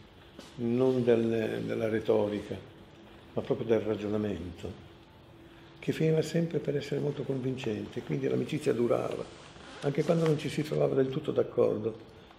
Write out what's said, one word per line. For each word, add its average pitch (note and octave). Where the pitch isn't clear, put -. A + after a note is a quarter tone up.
non B2
del, A2+
della A2+
retorica, G#2+
ma A2
proprio A#2
del A2+
ragionamento, G2+
che -
finiva D#3+
sempre E3
per C#3+
essere C#3
molto D3
convincente, B2
quindi C#3
l'amicizia B2+
durava, A#2
anche C#3+
quando E3
non D3+
ci D3
si D3
trovava C#3+
del C3+
tutto C3
d'accordo A2